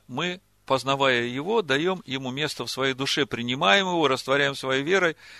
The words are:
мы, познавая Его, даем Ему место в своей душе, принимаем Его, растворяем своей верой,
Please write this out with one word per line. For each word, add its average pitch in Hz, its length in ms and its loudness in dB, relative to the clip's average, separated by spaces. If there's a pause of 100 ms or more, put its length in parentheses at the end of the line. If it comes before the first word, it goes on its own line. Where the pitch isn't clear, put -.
мы, 170 340 -6 (240)
познавая 131 600 2
Его, 151 360 -2
даем 170 460 -2
Ему 131 240 -6
место 139 340 -6
в 113 60 -8
своей 131 240 -2
душе, 135 320 -2
принимаем 147 580 2
Его, 170 220 2
растворяем 139 480 0
своей 131 260 -2
верой, 175 360 2 (220)